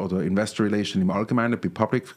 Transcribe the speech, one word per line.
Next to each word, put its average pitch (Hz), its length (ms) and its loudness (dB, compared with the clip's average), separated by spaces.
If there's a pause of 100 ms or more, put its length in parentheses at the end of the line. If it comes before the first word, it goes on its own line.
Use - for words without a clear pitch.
oder 92 160 -2
Investor 101 460 0
Relation 101 340 0
im 92 80 2
Allgemeinen 113 500 0
bei 92 100 -2
Public 110 340 0 (140)